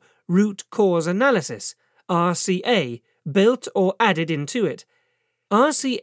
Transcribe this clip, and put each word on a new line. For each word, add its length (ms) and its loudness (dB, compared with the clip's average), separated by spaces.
root 420 0
cause 360 2
analysis, 680 -2
R 240 2
C 320 -2
A, 340 0
built 440 2
or 240 0
added 320 2
into 360 -2
it. 180 -6
R 220 4
C 300 -2